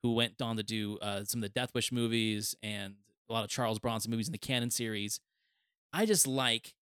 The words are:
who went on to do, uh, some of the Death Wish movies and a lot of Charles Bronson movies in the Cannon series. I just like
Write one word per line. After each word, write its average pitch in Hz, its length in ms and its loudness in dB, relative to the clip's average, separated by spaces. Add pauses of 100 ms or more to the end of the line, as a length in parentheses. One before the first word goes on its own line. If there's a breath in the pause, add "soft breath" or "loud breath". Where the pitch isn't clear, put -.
who 117 120 2
went 117 260 2
on 113 160 -2
to 110 60 -2
do, 107 380 -2
uh, 101 240 -4
some 117 160 -2
of - 20 -2
the 101 80 -2
Death 123 240 -2
Wish 117 180 0
movies 113 680 2
and 101 340 -6 (320)
a 113 60 -4
lot 113 100 2
of 104 60 -8
Charles 110 280 0
Bronson 113 320 -2
movies 113 180 -2
in 165 40 -6
the 107 60 -8
Cannon 120 320 0
series. 107 500 -2 (720)
I 202 140 2
just 202 200 6
like 131 580 2